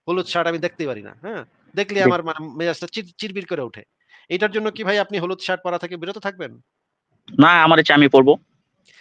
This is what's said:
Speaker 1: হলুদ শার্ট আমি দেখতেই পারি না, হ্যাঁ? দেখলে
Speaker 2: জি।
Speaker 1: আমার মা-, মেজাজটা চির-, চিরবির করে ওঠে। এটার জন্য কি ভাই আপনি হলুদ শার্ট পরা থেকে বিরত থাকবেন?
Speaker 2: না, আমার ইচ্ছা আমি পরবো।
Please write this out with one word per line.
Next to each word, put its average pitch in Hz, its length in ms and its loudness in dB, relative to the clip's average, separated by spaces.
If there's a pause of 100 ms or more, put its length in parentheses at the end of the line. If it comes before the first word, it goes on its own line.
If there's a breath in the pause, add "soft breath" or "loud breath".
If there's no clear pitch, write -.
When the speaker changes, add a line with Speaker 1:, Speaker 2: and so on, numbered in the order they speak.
Speaker 1:
হলুদ 180 180 -4
শার্ট 170 220 -2
আমি 170 100 -2
দেখতেই 165 300 -8
পারি 110 140 -8
না, 101 200 -20
হ্যাঁ? 185 240 -14 (300)
দেখলে 202 240 -4
Speaker 2:
জি। 196 40 4
Speaker 1:
আমার 180 200 2
মা-, 156 340 -10
মেজাজটা 170 300 -6
চির-, 180 300 -14
চিরবির 196 280 -10
করে 160 160 -8
ওঠে। 110 220 -14 (460 soft breath)
এটার 185 220 -2
জন্য 214 200 -4
কি 214 120 -12
ভাই 202 160 0
আপনি 202 200 -4
হলুদ 180 200 -6
শার্ট 185 240 -6
পরা 175 140 -4
থেকে 175 200 -12
বিরত 175 200 -12
থাকবেন? 180 340 -12 (880)
Speaker 2:
না, 165 240 6
আমার 160 160 6
ইচ্ছা 156 160 4
আমি 143 120 6
পরবো। 135 300 6 (640 soft breath)